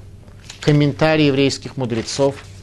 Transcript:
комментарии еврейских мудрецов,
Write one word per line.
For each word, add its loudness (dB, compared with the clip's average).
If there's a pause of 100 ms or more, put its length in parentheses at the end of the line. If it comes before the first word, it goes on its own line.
(600)
комментарии 2
еврейских -2
мудрецов, -4 (180)